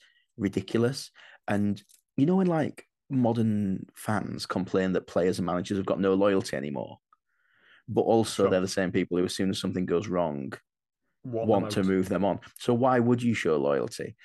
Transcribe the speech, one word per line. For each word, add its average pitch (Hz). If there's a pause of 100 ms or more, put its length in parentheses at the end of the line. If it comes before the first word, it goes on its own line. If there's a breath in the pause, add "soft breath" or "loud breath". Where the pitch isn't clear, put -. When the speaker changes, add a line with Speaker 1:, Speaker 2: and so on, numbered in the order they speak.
(380 soft breath)
Speaker 1:
ridiculous. 117 (380 loud breath)
And 104 (360)
you 139
know 180
when, 190
like, 160 (240)
modern 113
fans -
complain 92
that -
players 90
and 95
managers 90
have 95
got -
no 95
loyalty 98
anymore, 69 (880 soft breath)
but 110
also 110
Speaker 2:
Sure. 98
Speaker 1:
they're 92
the 95
same 92
people 90
who, 90
as 92
soon 98
as 95
something 95
goes 87
wrong, 78 (720)
Speaker 2:
Want 113
them -
Speaker 1:
want 101
to -
Speaker 2:
out. 95
Speaker 1:
move 92
them 92
on. 90 (200 loud breath)
So -
why 127
would 120
you 117
show 80
loyalty? 69